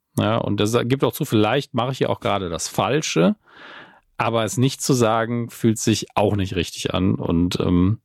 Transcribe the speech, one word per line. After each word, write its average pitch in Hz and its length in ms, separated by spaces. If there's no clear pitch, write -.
Ja, 107 180
und 104 220
er 104 80
sa-, 120 160
gibt 135 200
auch 127 100
zu, 156 120
vielleicht 113 480
mache 120 200
ich 131 60
ja 120 100
auch 117 100
gerade 101 300
das 82 180
Falsche, 156 680
aber 113 260
es 104 140
nicht 131 240
zu - 120
sagen, 113 560
fühlt 110 300
sich - 360
auch 101 200
nicht 98 200
richtig - 380
an. 92 220
Und, 87 440
ähm, 90 460